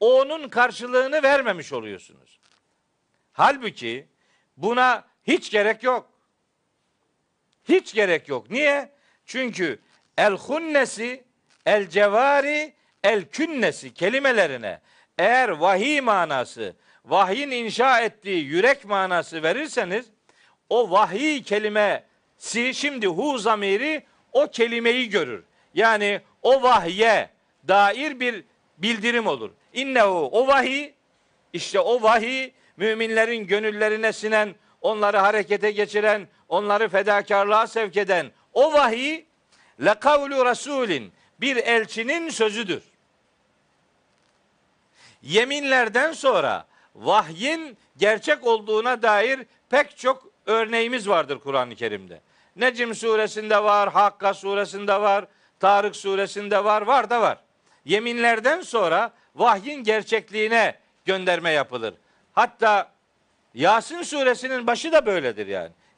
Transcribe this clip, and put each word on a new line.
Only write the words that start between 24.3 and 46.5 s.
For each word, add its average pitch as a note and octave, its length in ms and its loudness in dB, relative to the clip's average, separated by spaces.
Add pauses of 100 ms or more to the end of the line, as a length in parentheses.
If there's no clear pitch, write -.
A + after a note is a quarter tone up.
o C#4+ 140 2
kelimeyi A#3 640 -2
görür. B2+ 340 -4 (300)
Yani G#3 460 2 (220)
o C4 200 4
vahye G#3 680 2 (380)
dair A3+ 520 2
bir A#3 240 -6 (340)
bildirim A3+ 480 -2
olur. A#2 240 -4 (220)
"İnnehu", A3 600 0
o A#3+ 140 2
vahiy, C4+ 460 0 (600)
işte F3+ 280 -2
o A3 220 0
vahiy A#3+ 480 0 (260)
müminlerin A3 680 -2
gönüllerine G#3+ 680 -2
sinen, G#3+ 420 -2 (260)
onları G#3 360 0
harekete G3+ 540 2
geçiren, G#3 580 0 (200)
onları G#3 400 0
fedakarlığa G3+ 800 2
sevk G#3+ 300 -6
eden F3+ 340 0 (220)
o C#4+ 200 4
vahiy C#4 520 0 (600)
le G#3 100 4
kavlu C#4 500 2
rasulin, A3+ 680 -2 (280)
bir C4 160 -2
elçinin A#3 720 -2
sözüdür. G#3+ 540 -4 (2500)
Yeminlerden B3+ 920 0
sonra E3 540 0 (280)